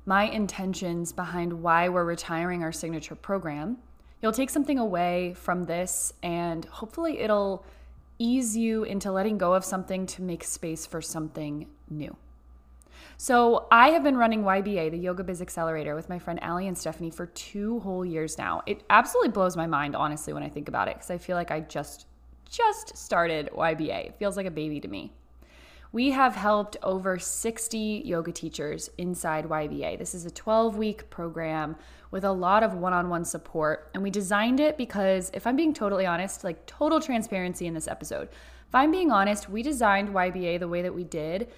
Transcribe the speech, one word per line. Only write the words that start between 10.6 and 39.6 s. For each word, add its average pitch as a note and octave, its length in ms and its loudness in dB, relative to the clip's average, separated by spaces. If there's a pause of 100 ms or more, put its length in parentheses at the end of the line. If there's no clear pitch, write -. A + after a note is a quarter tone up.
for D#3+ 160 -8
something D#3 640 -8 (240)
new. D3+ 260 -8 (1040)
So A#3+ 520 6
I A#3+ 200 12
have D#4+ 120 6
been C#4 140 4
running A3+ 280 4
Y G3 180 4
B G3+ 160 -2
A, D#3+ 100 0
the E3 80 -4
Yoga F3+ 280 -4
Biz F3+ 180 -6
Accelerator, D#3+ 520 -4
with E3 140 -8
my F3+ 100 -8
friend E3+ 240 -8
Allie F3+ 260 -4
and F3 100 -6
Stephanie E3 320 -6
for F3 160 -10
two G#3 540 -6
whole F#3 240 -4
years D#3+ 340 -4
now. E2+ 260 -2
It - 240 -6
absolutely A3+ 440 8
blows F#3 260 2
my E3 80 0
mind, D3 280 0
honestly, D3+ 380 -2
when D3 100 -6
I D3 60 -6
think D3 200 -8
about - 200 0
it, - 60 -4
'cause - 160 -14
I F3+ 80 -4
feel F3+ 180 -4
like F3 140 -2
I D#3 100 -2
just, - 460 -10 (420)
just - 480 0
started E3+ 560 0
Y D#3+ 220 2
B D#3 160 -2
A. - 160 -4
It - 120 -16
feels G3 200 -2
like F#3+ 80 -4
a F3+ 40 -4
baby D3+ 300 -4
to - 80 -12
me. - 240 -12 (760)
We B3+ 200 2
have C4 260 4
helped G#3 460 2
over F#3+ 360 -2
sixty A3 840 -4
yoga E3+ 260 -2
teachers D#3+ 680 -8
inside F3 480 -4
Y D#3 220 -2
B C#3+ 160 -6
A. - 120 -4
This - 180 -10
is F3 120 -10
a E3+ 40 -10
twelve-week A3 800 0
program D#3+ 680 -6 (340)
with F#3+ 140 -4
a G3 80 2
lot F#3 300 4
of F#3+ 120 2
one-on-one F3 500 0
support, D#3 720 -2
and G3 80 -4
we G3 80 -2
designed G#3 500 2
it D4+ 160 4
because, F#3+ 560 0
if F#3+ 140 -6
I'm B3+ 100 2
being D#4 160 4
totally G3+ 320 0
honest, F3+ 400 -2
like, F3 220 -6
total D#4 340 2
transparency G3 640 -2
in E3 60 -4
this D#3+ 160 -6
episode, - 400 -6
if - 460 -16
I'm C#4 160 6
being F4 200 4
honest, G#3 380 4
we G#3+ 140 -4